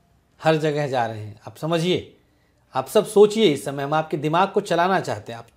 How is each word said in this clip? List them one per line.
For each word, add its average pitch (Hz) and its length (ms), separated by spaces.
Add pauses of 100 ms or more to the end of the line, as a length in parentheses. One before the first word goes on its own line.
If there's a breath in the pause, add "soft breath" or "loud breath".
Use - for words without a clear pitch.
(420)
हर 160 140
जगह 147 300
जा 123 200
रहे 110 140
हैं। 107 260
आप 110 100
समझिए, 165 600 (580)
आप 131 120
सब 208 200
सोचिए, 208 460
इस - 120
समय 139 180
हम 143 120
आपके 156 220
दिमाग 160 360
को 208 80
चलाना 175 400
चाहते 120 320
हैं, 113 60
आप - 80 (100)